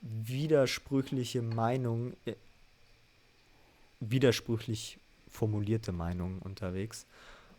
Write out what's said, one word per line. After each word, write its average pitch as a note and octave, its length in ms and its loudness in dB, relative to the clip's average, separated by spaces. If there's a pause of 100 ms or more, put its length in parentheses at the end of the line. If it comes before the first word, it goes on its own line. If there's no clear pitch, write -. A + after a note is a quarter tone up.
widersprüchliche C3 1400 0
Meinungen, A#2 840 0
äh, A2 100 -4 (1700)
widersprüchlich A#2 1000 2 (300)
formulierte G#2+ 640 0
Meinungen F2+ 480 -2
unterwegs. F#2+ 640 -6 (520)